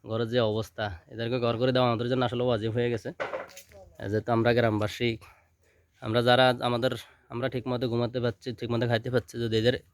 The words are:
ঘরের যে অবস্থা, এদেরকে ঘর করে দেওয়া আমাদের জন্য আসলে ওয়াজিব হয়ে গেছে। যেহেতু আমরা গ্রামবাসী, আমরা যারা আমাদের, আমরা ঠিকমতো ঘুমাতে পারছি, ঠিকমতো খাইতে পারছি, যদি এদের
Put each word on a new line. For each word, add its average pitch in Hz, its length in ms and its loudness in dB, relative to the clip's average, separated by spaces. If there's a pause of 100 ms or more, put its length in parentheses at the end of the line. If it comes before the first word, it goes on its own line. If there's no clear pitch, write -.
ঘরের 113 220 -2
যে 123 120 2
অবস্থা, 107 580 -2 (100)
এদেরকে 117 320 -4
ঘর 117 180 2
করে 127 140 2
দেওয়া 127 160 4
আমাদের 120 200 0
জন্য 127 160 0
আসলে 120 180 -2
ওয়াজিব 113 300 0
হয়ে 120 180 0
গেছে। 120 220 -4 (960)
যেহেতু 107 220 0
আমরা 117 220 4
গ্রামবাসী, 113 640 0 (800)
আমরা 120 220 0
যারা 123 380 6
আমাদের, 120 300 0 (380)
আমরা 120 200 -6
ঠিকমতো 123 400 -4
ঘুমাতে 120 320 -2
পারছি, 120 320 -4
ঠিকমতো 117 360 -2
খাইতে 117 220 0
পারছি, 117 300 -2
যদি 113 160 0
এদের 117 180 4 (200)